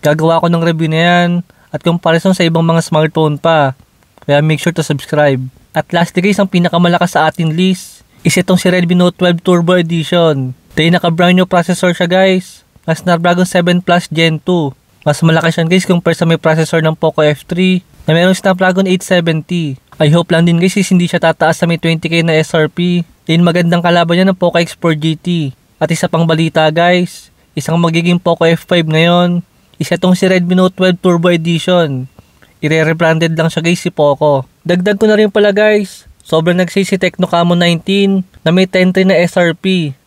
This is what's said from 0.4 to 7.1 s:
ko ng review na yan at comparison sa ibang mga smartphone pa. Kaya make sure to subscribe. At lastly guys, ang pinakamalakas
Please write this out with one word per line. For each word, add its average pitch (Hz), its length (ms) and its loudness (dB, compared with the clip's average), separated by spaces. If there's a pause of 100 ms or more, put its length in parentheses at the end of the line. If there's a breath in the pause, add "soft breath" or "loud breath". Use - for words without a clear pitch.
ko 170 80 0
ng 170 160 0
review 165 240 -2
na 160 80 -2
yan 175 300 2 (420 soft breath)
at - 80 -8
comparison 170 560 0
sa 180 80 -6
ibang 165 160 0
mga 165 240 0
smartphone 156 560 -2
pa. 156 320 0 (560)
Kaya 147 160 2
make 156 160 0
sure 170 160 -4
to 165 80 -4
subscribe. 143 560 -2 (320)
At - 240 -6
lastly 175 240 -2
guys, 202 240 0
ang 190 80 -4
pinakamalakas 175 640 0